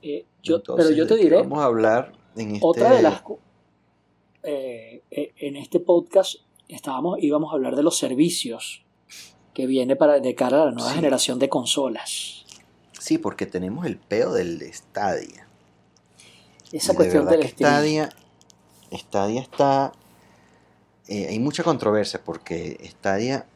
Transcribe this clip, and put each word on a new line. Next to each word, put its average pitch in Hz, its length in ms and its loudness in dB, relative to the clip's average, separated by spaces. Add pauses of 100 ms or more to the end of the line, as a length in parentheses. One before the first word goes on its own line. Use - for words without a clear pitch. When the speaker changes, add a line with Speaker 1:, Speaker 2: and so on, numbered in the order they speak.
Speaker 1:
Eh, 147 240 -10 (180)
yo, 165 140 0
Speaker 2:
Entonces, - 280 2
Speaker 1:
pero 156 120 4
yo 160 100 2
te 220 80 4
Speaker 2:
¿de 226 60 2
qué - 40 6
Speaker 1:
diré, 160 120 8
Speaker 2:
vamos 151 220 2
a 143 60 2
hablar 113 480 2 (220)
en 107 260 -6
Speaker 1:
otra 170 280 4
de 262 80 8
Speaker 2:
este? - 60 6
Speaker 1:
las - 180 2
cu-, - 180 -14 (1040)
eh, 123 680 -10
eh, - 260 -8
en 143 180 -8
este 147 240 -2
podcast 175 560 2 (320)
estábamos, 147 540 -6
íbamos 151 300 0
a 160 40 -6
hablar 127 200 -4
de 143 80 -2
los 165 140 0
servicios 131 840 -4 (720)
que 131 120 -6
viene 131 300 0
para, 147 240 4
de 123 160 -4
cara 131 260 2
a 160 40 4
la 135 60 0
nueva 117 180 -6
Speaker 2:
Sí. 135 80 -4
Speaker 1:
generación 131 420 0
de 131 100 0
consolas. - 960 -6 (540)
Speaker 2:
Sí, - 180 -2
porque 104 280 -6
tenemos 95 400 -6
el 113 120 -6
peo - 360 -2
del 87 260 -4
de 67 120 -14
Stadia. - 760 -8 (1200)
Speaker 1:
Esa 160 200 -4
Speaker 2:
Y - 20 4
de - 20 2
Speaker 1:
cuestión 147 300 4
Speaker 2:
verdad 151 60 2
Speaker 1:
del 165 100 4
Speaker 2:
que 135 60 0
Speaker 1:
streaming. 147 300 2
Speaker 2:
Stadia, 151 320 0 (840)
Stadia 104 480 -4
está, 139 500 0 (1160)
eh, 101 220 -6
hay 107 100 -6
mucha 143 240 -4
controversia 107 600 0
porque 82 600 -10
Stadia 113 720 -6